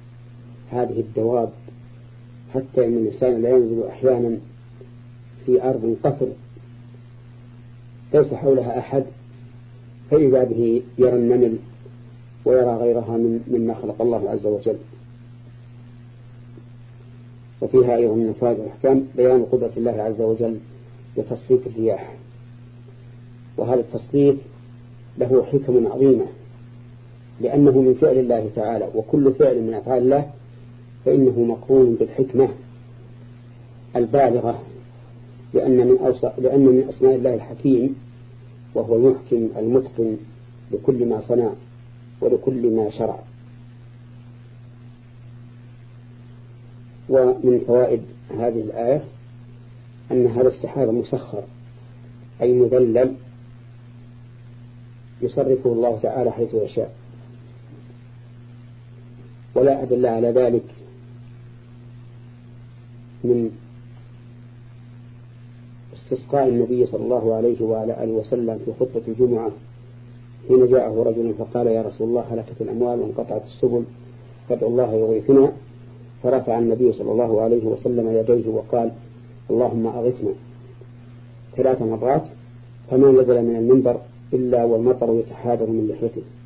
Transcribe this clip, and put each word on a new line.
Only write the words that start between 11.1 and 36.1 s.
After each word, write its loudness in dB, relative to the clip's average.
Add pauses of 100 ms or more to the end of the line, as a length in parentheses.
النمل 2 (840)
ويرى 2
غيرها -2
من، 0
مما -2
خلق -8
الله -2
عز -6
وجل. -2 (2750)
وفيها 2
أيضا 0
من 0
الفوائد -2
والأحكام 0 (100)
بيان 4
قدرة -2
الله -2
عز -4
وجل -2 (580)
بتصريف -2
الرياح، -4 (1400)
وهذا 0
التصريف 0 (840)
له 2
حكم 0
عظيمة، 2 (1160)
لأنه 4
من 4
فعل 2
الله 0
تعالى، -4
وكل 2
فعل 2
من -4
أفعال -2
الله 2 (760)
فإنه 4
مقرون 2
بالحكمة 0 (1500)
البالغة، 0 (880)
لأن 2
من 6
أوص-، -2